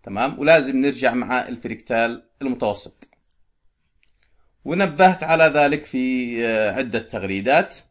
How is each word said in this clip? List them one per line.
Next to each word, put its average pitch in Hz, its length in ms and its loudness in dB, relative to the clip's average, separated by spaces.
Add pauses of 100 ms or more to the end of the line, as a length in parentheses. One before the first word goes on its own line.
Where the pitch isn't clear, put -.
تمام؟ 123 360 -6
ولازم 143 380 2
نرجع 127 360 0
مع 123 340 -4
الفريكتال 117 800 -4 (120)
المتوسط، - 680 -6 (1600)
ونبهت 170 580 2
على 160 200 4
ذلك 143 420 2
في، 127 600 -4
آه، 107 260 0
عدة 120 280 -4
تغريدات 104 800 -2 (140)